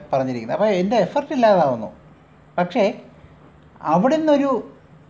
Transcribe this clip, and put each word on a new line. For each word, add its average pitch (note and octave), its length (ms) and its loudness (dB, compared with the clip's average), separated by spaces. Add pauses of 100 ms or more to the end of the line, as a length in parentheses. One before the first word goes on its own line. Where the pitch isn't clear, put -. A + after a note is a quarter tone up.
(120)
പറഞ്ഞിരിക്കുന്നത്. C3 440 -4
അപ്പോൾ G3 100 0
എൻ്റെ G3 300 0
effort C#4 360 -2
ഇല്ലാതാവുന്നു. E3 600 2 (640)
പക്ഷേ G3 420 -2 (800)
അവിടെ F#3 340 2
നിന്നൊരു C#4 540 0 (400)